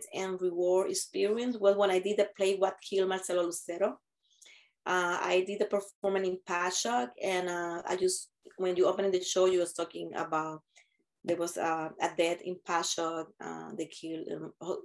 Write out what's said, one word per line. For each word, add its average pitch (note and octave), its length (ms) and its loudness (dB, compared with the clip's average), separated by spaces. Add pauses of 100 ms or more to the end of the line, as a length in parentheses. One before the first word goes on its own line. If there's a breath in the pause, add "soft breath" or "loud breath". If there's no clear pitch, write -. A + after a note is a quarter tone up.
(160)
and F#3 260 -4
reward F3+ 480 2
experience A3 640 0
was G3 220 6
when G3+ 140 6
I F#3 80 4
did G3+ 180 -2
the G3+ 180 4
play G3 200 2
What F#3+ 260 2
Killed F#3+ 280 0
Marcelo F#3 340 0
Lucero. F3+ 560 -2 (840 soft breath)
Uh, F3+ 380 0
I F3+ 240 4
did G3+ 140 -4
the G#3 60 2
performance G3 600 -2
in F#3 200 -2
Patchogue, G#3 640 0 (100)
and, F3+ 260 0
uh, F3 380 -4
I F#3 120 -2
just, F#3 320 0 (280)
when F#3 180 0
you F3 120 6
opened F#3+ 260 2
the F#3 100 0
show, F#3 220 2
you F#3 140 4
was E3+ 140 -2
talking E3+ 420 -6
about D#3 460 -4 (640 soft breath)
there F3 140 0
was, E3+ 180 -4
uh, D#3+ 340 -2 (120)
a D#3 160 2
death E3+ 240 2
in F3+ 140 -6 (120)
Patchogue. E3 600 -2 (120)
Uh, D#3+ 380 -10
they D#3+ 80 -4
killed, D#3+ 480 -10
um, D#3 260 -10
Ho-, F3 260 -6